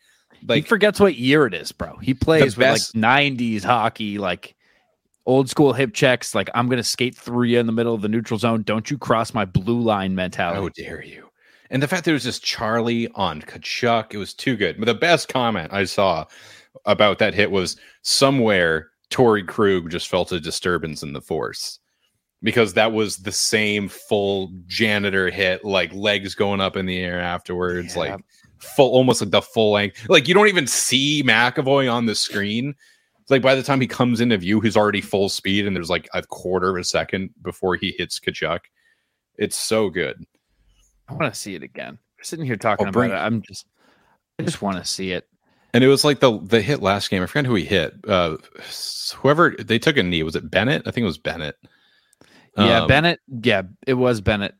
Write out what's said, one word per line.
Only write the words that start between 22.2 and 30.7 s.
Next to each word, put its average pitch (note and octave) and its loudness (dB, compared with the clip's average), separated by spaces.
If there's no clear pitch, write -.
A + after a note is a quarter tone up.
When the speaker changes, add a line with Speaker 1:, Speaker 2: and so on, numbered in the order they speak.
Speaker 1:
because A2 2
that A2 2
was G#2+ -2
the F#2+ -10
same G#2 0
full G2 -2
janitor G2 0
hit, F#2 0
like, F#2 0
legs G2 -2
going G2+ 0
up G2 -2
in F#2+ -2
the F2+ -4
air F2+ -4
afterwards, F2 -6
Speaker 2:
Yeah. F2 -2
Speaker 1:
like, F#2 -6
full, - 2
almost B2+ 4
like G2+ -4
the A#2+ 2
full A2 2
length. G2+ -2
Like, D#3+ 6
you F3+ 2
don't G#3 6
even F3+ 2
see C#3+ 0